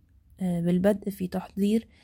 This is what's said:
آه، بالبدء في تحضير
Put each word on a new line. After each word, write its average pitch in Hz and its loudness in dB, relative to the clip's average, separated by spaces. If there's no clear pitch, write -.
آه، 175 0
بالبدء 185 2
في 185 -6
تحضير 202 -2